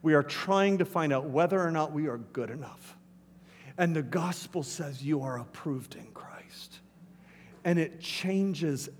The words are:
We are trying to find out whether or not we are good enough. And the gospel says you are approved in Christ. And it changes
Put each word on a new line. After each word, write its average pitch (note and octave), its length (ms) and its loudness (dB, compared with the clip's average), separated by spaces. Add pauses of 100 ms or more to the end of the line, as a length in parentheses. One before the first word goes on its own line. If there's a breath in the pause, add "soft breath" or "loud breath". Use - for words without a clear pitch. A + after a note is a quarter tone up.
We D#3 120 6
are C#3+ 100 8
trying G3 560 2
to F3 60 4
find D#3 260 0
out C3+ 140 2
whether E3+ 340 2
or E3+ 120 2
not D#3 200 0
we D3+ 160 -2
are A#2+ 100 -4
good A#2 320 -6
enough. - 460 -14 (800 loud breath)
And E3+ 180 2
the D3+ 80 0
gospel E3+ 600 -4
says C#3 400 -8
you C#3+ 200 0
are B2+ 160 -4
approved C3 560 -6
in - 180 -16
Christ. - 680 -18 (840 loud breath)
And F3 140 6
it E3 220 0
changes F3+ 920 0 (100)